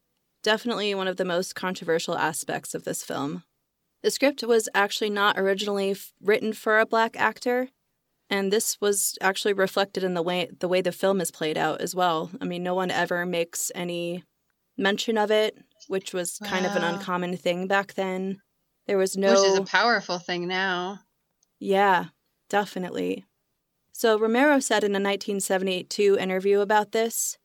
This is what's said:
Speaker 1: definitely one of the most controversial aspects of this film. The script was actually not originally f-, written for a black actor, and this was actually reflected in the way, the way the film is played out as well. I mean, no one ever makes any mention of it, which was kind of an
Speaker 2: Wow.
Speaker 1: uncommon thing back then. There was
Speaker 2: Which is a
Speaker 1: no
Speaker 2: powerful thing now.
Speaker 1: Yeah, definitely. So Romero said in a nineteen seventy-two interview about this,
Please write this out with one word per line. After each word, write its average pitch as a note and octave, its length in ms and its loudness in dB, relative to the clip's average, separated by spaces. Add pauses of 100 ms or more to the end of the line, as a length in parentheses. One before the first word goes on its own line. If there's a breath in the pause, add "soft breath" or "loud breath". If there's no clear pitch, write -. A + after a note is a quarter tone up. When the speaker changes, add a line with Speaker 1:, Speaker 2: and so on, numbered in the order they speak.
(420)
Speaker 1:
definitely G#3+ 540 0
one F#3+ 120 -2
of F#3 100 -2
the F#3 80 0
most F3+ 280 -2
controversial E3+ 640 -2
aspects D#3 560 -4
of E3 100 -8
this D#3+ 200 -6
film. D3 400 -6 (580)
The G#3 80 0
script C4+ 340 0
was A3+ 300 2
actually G3+ 380 0
not G#3 260 2
originally G3 540 0
f-, - 280 -8
written G#3+ 340 2
for G#3+ 260 2
a A3 80 4
black A3+ 280 0
actor, B3 540 0 (580)
and G3 240 0
this - 300 0
was G3+ 400 0
actually F#3+ 320 2
reflected F#3+ 500 0
in F#3 120 0
the E3+ 80 0
way, F3+ 260 -2 (100)
the F#3 80 -2
way F#3 140 2
the F3 100 -2
film F#3+ 300 0
is E3 80 -4
played D#3+ 300 -4
out D#3 200 0
as F3 140 -6
well. F3 380 0 (100)
I F3 40 -6
mean, F3 180 -6
no F3+ 100 -2
one F#3 160 -2
ever F3 360 -2
makes E3+ 500 -4
any F3 480 -6 (540)
mention G3+ 400 0
of G#3 120 2
it, G#3+ 280 2 (300)
which F#3+ 260 -6
was F3 260 -6
kind F#3+ 260 -2
of G3 100 -2
an F3 60 0
Speaker 2:
Wow. F3 140 0
Speaker 1:
uncommon F3+ 420 -4
thing F3+ 300 -2
back G3 260 0
then. F#3+ 480 -4 (460)
There G3+ 100 2
was F#3+ 180 0
Speaker 2:
Which F#3+ 100 2
is G3 180 6
a G3 160 4
Speaker 1:
no G3 60 0
Speaker 2:
powerful G3 520 2
thing F3 300 -6
now. F#3 540 -2 (580)
Speaker 1:
Yeah, G3 460 4 (440)
definitely. F#3+ 760 -2 (640)
So A3 260 4
Romero B3 420 4
said G#3+ 240 0
in G3+ 120 0
a G3 40 0
nineteen G3 420 -2
seventy-two F#3+ 760 2
interview F#3+ 440 2
about G#3 320 2
this, A3+ 520 -2